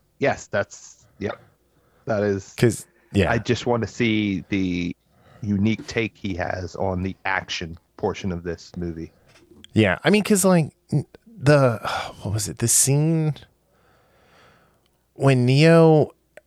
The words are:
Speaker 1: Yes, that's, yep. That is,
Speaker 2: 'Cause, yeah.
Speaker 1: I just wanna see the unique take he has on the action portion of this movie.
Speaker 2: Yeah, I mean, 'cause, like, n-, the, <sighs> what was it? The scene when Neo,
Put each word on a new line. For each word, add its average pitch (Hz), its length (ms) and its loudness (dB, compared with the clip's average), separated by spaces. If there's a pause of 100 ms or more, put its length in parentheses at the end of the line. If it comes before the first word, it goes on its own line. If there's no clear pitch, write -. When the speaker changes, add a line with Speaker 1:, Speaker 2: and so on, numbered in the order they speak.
(220)
Speaker 1:
Yes, 135 260 -4
that's, - 580 -8 (140)
yep. - 200 -8 (680)
That 104 160 -2
is, 101 340 -4
Speaker 2:
'Cause, - 300 0 (260)
yeah. 95 180 2
Speaker 1:
I 117 60 0
just 117 300 -2
wanna 117 200 -2
see 107 640 -2
the 90 480 -4 (460)
unique 104 440 -2
take 113 320 -4
he 98 160 -8
has 87 420 -8
on 92 260 -4
the 95 220 -6
action 87 540 -6 (180)
portion 98 340 -6
of 85 120 -6
this 85 340 -10
movie. 85 340 -10 (640)
Speaker 2:
Yeah, 104 320 2
I 160 60 2
mean, 208 120 4
'cause, 196 220 2
like, 175 260 2 (220)
n-, 147 140 -2 (200)
the, 135 520 2
<sighs> - 420 -8
what 107 140 -6
was 107 120 -4
it? - 120 -10
The 120 100 0
scene 156 640 0 (1800)
when 131 320 2
Neo, 160 640 6 (360)